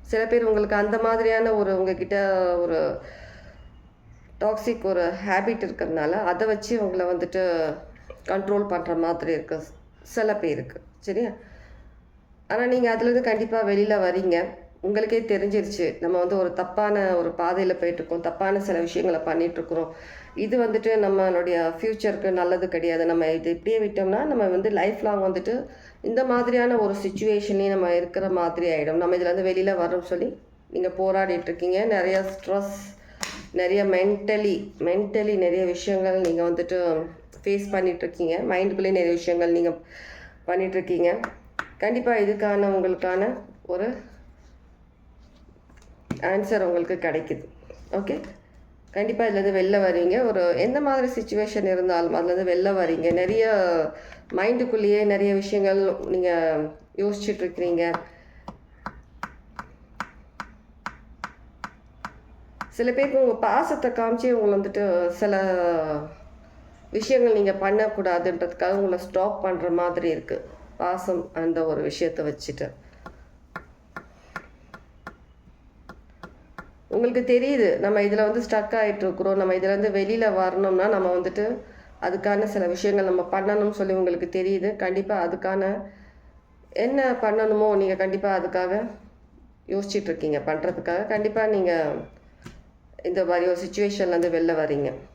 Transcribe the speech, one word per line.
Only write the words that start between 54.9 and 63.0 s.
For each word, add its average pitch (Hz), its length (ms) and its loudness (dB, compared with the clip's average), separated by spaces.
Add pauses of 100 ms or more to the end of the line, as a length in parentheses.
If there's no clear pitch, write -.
நிறைய 202 300 4
விஷயங்கள் 196 640 2 (100)
நீங்க 170 500 2 (400)
யோசிச்சுட்டு 202 460 -2
இருக்கிறீங்க. 170 500 0 (4000)
சில 247 240 0
பேருக்கு 269 300 4